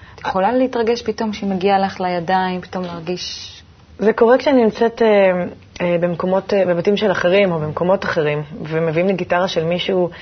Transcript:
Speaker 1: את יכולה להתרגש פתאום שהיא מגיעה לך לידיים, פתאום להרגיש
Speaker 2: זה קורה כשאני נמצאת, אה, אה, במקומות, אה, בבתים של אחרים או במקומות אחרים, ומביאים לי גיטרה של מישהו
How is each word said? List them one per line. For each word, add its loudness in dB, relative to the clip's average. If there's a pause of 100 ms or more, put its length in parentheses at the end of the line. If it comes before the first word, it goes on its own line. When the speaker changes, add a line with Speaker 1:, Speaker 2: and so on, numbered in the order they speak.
(140)
Speaker 1:
את -20
יכולה 0
להתרגש 0
פתאום -4
שהיא -6
מגיעה 2
לך -2
לידיים, -2
פתאום -10
להרגיש -10 (460)
Speaker 2:
זה 2
קורה 4
כשאני 4
נמצאת, 0
אה, 4 (720)
אה, 0
במקומות, -2
אה, 4
בבתים 0
של 0
אחרים 2
או -2
במקומות 0
אחרים, -2 (180)
ומביאים -2
לי 2
גיטרה 0
של -2
מישהו -2 (120)